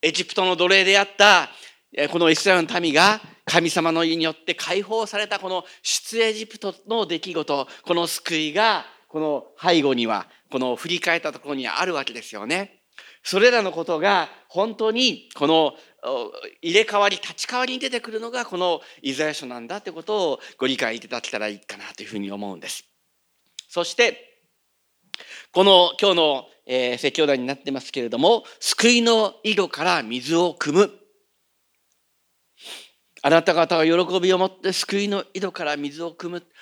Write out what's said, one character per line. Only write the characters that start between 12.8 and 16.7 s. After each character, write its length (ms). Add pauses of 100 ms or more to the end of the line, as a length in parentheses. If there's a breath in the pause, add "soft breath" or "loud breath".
そ 160
れ 120
ら 100
の 100
こ 120
と 160
が 300 (180)
本 280
当 160
に 440
こ 120
の、 280 (320 loud breath)
お、 240 (300)
入 140